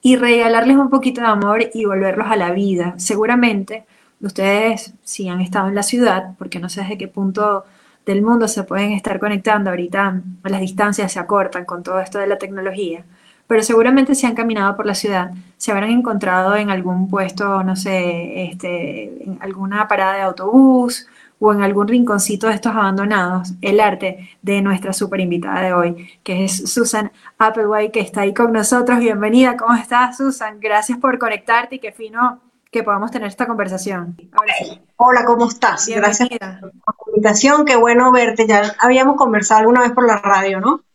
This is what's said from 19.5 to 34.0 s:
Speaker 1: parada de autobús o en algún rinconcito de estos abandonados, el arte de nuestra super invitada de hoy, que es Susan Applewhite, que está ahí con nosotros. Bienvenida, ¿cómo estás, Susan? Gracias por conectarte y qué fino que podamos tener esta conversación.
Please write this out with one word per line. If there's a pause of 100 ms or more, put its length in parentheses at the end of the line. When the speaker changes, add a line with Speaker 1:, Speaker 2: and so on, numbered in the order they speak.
Speaker 1:
parada
de
autobús (300)
o
en
algún
rinconcito
de
estos
abandonados,
el
arte (100)
de
nuestra
super
invitada
de
hoy, (140)
que
es
Susan (260)
Applewhite,
que
está
ahí
con
nosotros.
Bienvenida,
¿cómo
estás,
Susan?
Gracias
por
conectarte
y
qué
fino (300)
que
podamos
tener
esta
conversación. (140)